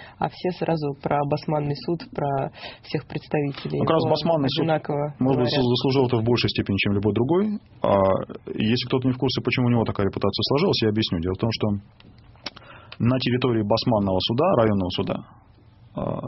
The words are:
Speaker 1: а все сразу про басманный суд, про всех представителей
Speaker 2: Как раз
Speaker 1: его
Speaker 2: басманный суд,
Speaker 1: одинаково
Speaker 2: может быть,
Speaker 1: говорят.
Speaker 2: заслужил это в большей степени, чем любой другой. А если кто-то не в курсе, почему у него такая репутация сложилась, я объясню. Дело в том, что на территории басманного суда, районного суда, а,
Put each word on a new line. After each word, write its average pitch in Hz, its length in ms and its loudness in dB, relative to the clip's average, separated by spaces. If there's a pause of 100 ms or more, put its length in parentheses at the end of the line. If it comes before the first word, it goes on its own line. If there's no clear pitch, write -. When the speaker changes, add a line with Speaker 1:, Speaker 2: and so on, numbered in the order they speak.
(200)
Speaker 1:
а - 80 -2
все - 320 -4
сразу 156 420 -2
про 147 220 0
басманный 147 540 -2
суд, 170 340 -6
про 139 400 -2 (320)
всех - 240 -6
представителей 147 720 -4
Speaker 2:
Как 165 120 0
раз 160 120 2
Speaker 1:
его 156 80 2
Speaker 2:
басманный 156 380 2
суд, 143 140 -2
Speaker 1:
одинаково 147 560 -2
Speaker 2:
может 131 200 2
быть, 123 160 2
Speaker 1:
говорят. 123 160 2
Speaker 2:
заслужил 127 360 2
это 123 100 2
в 110 80 2
большей 117 240 2
степени, 101 260 -2
чем 101 200 0
любой 101 180 2
другой. 180 460 0 (220)
А 110 140 4 (560)
если 120 360 0
кто-то 131 200 0
не 127 60 2
в 123 40 -10
курсе, 127 240 -2
почему 123 260 0
у - 20 4
него 117 160 4
такая - 200 -2
репутация 98 460 -2
сложилась, 147 320 2
я 110 60 4
объясню. 104 300 0
Дело 92 160 -2
в - 40 -8
том, 117 140 0
что - 120 -4 (1300)
на 123 200 4
территории 123 440 2
басманного 101 560 2
суда, 117 260 0 (120)
районного 104 320 2
суда, - 260 -4 (800)
а, 50 320 -4